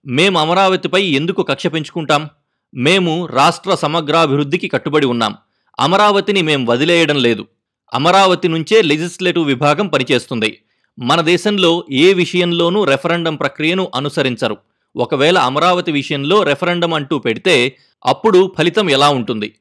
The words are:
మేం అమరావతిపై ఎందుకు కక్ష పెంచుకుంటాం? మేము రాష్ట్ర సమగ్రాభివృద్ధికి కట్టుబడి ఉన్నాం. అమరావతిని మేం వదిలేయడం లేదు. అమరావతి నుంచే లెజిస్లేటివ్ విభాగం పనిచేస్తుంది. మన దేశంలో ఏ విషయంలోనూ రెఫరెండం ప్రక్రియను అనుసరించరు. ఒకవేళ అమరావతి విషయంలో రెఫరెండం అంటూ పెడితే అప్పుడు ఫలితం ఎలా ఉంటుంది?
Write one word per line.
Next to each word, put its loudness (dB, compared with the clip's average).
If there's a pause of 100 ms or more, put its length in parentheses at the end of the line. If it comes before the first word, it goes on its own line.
మేం 0
అమరావతిపై 0
ఎందుకు -2
కక్ష -4
పెంచుకుంటాం? -4 (460)
మేము 0
రాష్ట్ర 0
సమగ్రాభివృద్ధికి -2
కట్టుబడి 0
ఉన్నాం. -2 (460)
అమరావతిని 2
మేం -2
వదిలేయడం 2
లేదు. 0 (480)
అమరావతి 2
నుంచే 2
లెజిస్లేటివ్ -2
విభాగం 0
పనిచేస్తుంది. -2 (400)
మన 0
దేశంలో 0
ఏ 4
విషయంలోనూ 0
రెఫరెండం -2
ప్రక్రియను -4
అనుసరించరు. -2 (400)
ఒకవేళ 0
అమరావతి 0
విషయంలో -2
రెఫరెండం -2
అంటూ -4
పెడితే 0 (300)
అప్పుడు 2
ఫలితం 0
ఎలా 4
ఉంటుంది? -2